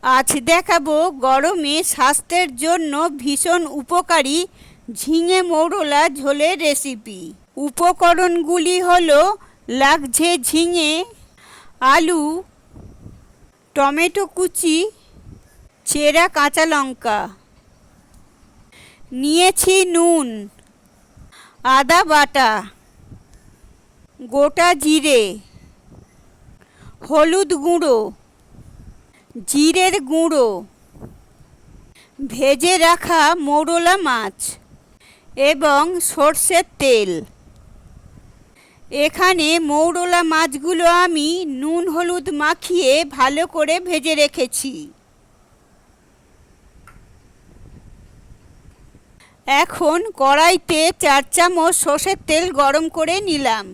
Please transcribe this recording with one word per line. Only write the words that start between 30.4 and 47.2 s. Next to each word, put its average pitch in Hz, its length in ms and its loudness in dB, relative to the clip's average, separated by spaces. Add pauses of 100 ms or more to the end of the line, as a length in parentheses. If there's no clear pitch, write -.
ভেজে 277 600 0
রাখা 339 440 2 (240)
মৌরলা 339 480 2 (120)
মাছ 226 300 -4 (1120)
এবং 294 320 2 (280)
সর্ষের 320 560 0 (120)
তেল। 233 320 2 (1900)
এখানে 339 440 0 (220)
মৌরলা 349 500 0 (120)
মাছগুলো 320 540 0 (180)
আমি 311 240 -2 (320)
নুন 330 240 -2 (100)
হলুদ 349 320 -4 (140)
মাখিয়ে 330 500 -2 (280)
ভালো 277 280 0
করে 311 280 -2 (140)
ভেজে 311 260 -2
রেখেছি। 285 580 -2 (4000)